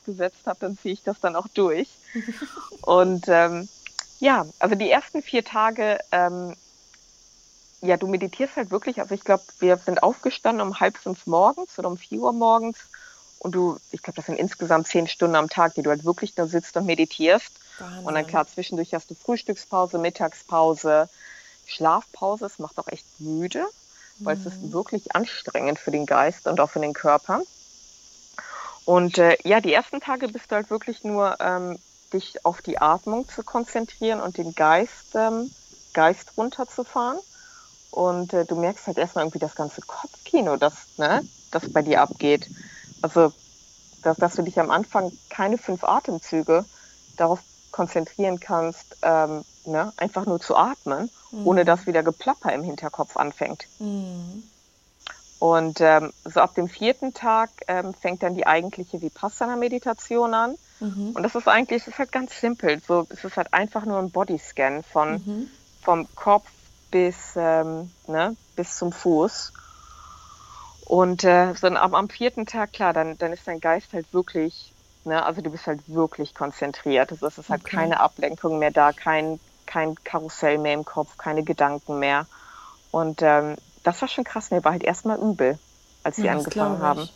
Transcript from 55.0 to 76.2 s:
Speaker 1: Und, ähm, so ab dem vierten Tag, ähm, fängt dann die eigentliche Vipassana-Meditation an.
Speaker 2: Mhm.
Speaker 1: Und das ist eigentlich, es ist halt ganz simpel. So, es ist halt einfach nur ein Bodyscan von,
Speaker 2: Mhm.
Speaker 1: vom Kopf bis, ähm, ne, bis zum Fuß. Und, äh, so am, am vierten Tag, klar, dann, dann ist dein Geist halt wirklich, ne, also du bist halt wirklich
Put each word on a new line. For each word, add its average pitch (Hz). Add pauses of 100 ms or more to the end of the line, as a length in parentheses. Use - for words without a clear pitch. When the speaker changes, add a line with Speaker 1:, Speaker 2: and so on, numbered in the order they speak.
Speaker 1:
Und, 165
ähm, 156 (120)
so 170
ab -
dem 180
vierten 262
Tag, 226 (180)
ähm, 185
fängt 175
dann 185
die 185
eigentliche 175
Vipassana-Meditation 233
an. 233 (260)
Speaker 2:
Mhm. 202
Speaker 1:
Und -
das 247
ist 240
eigentlich, 226
es -
ist -
halt 269
ganz 254
simpel. 233
So, 170
es -
ist 190
halt 175
einfach 208
nur 202
ein 190
Bodyscan 156
von, 156
Speaker 2:
Mhm. 208 (320)
Speaker 1:
vom 165
Kopf 208 (440)
bis, 180 (200)
ähm, 160 (160)
ne, 165 (200)
bis -
zum 175
Fuß. 170 (1300)
Und, 180
äh, 180
so 185
am, 180
am 196
vierten 240
Tag, 214
klar, 185
dann, 160
dann 170
ist -
dein 165
Geist 165
halt 165
wirklich, 175 (320)
ne, 160
also 165
du 156
bist 160
halt 151
wirklich 160